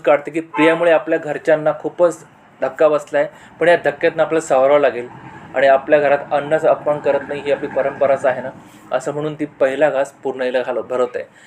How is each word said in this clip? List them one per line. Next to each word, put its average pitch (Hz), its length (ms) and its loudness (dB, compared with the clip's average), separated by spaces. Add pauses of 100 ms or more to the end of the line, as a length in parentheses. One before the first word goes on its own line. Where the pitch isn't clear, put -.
काढते 147 260 2
की 156 100 -6
प्रियामुळे 165 520 2
आपल्या 160 260 2
घरच्यांना 151 640 0
खूपच 165 440 -2 (360)
धक्का 143 280 2
बसला 147 300 -2
आहे, 147 100 0 (320)
पण 160 80 -2
या 170 80 4
धक्क्यातनं 160 460 0
आपल्याला 160 240 -2
सावरावं 139 340 4
लागेल 120 280 -2 (460)
आणि 135 120 2
आपल्या 139 340 4
घरात 143 180 2 (140)
अन्नाचा 147 380 0
अपमान 147 280 0
करत 139 300 -2
नाही, 143 120 -8
ही 139 120 -2
आपली 139 160 -4
परंपराच 135 580 0
आहे 127 160 -2
ना, 127 60 -8 (440)
असं 139 200 -4
म्हणून 151 220 -6
ती 151 100 -8
पहिला 143 460 0
घास 135 220 -2
पूर्णईला 127 500 -4
घाल-, 120 180 -4
भरवते. 120 480 -4 (180)